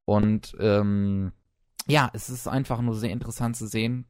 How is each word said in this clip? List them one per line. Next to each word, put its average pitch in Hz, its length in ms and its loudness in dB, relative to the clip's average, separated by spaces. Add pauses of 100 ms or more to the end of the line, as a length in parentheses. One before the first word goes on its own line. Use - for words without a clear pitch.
Und, 104 560 2
ähm, 101 720 2 (540)
ja, 139 260 4
es - 160 -10
ist 127 200 -8
einfach 127 340 -2
nur 120 140 0
sehr 110 140 -2
interessant 117 460 -4
zu 113 100 -8
sehen. 117 440 -2